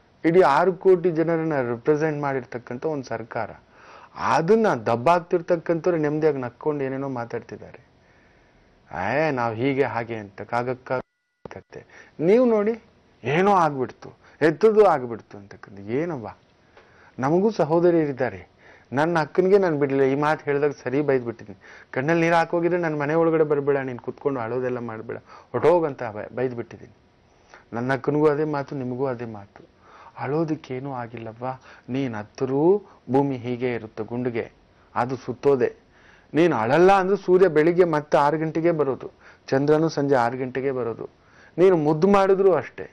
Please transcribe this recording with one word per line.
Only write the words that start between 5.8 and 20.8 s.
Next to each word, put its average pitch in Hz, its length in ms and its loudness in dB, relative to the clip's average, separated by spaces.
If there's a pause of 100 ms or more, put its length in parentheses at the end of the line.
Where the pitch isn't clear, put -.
ನೆಮ್ಮದಿಯಾಗಿ 151 400 0
ನಕ್ಕೊಂಡು 135 460 -6
ಏನೇನೋ 135 240 -6
ಮಾತಾಡ್ತಿದ್ದಾರೆ. 117 800 -12 (1400)
"ಏ, - 20 -2
ನಾವ್ 117 260 -4
ಹೀಗೆ 135 280 0
ಹಾಗೆ" 113 320 -6
ಅಂತ 101 260 -14
ಕಾಗಕ್ಕ 123 500 -6 (580)
ಕತ್ತೆ. - 360 -18 (340)
ನೀವು 214 260 4
ನೋಡಿ, 220 360 0 (420)
ಏನೋ 175 280 2
ಆಗ್ಬಿಡ್ತು, 147 560 -2 (340)
ಎತ್ತದು 208 420 4
ಆಗ್ಬಿಡ್ತು 123 540 0
ಅಂತಕ್ಕಂಥ. 101 420 -20
ಏನವ್ವ, 123 480 -6 (920)
ನಮಗೂ 170 320 2
ಸಹೋದರಿಯರಿದ್ದಾರೆ. 151 1000 0 (440)
ನನ್ನ 160 260 0
ಅಕ್ಕನಿಗೆ 185 400 2
ನಾನ್ 170 200 0
ಬಿಡ್ಲಿಲ್ಲ. 139 260 2
ಈ 135 100 2
ಮಾತು 147 300 0
ಹೇಳಿದಾಗ 143 260 0
ಸರಿ 135 320 -4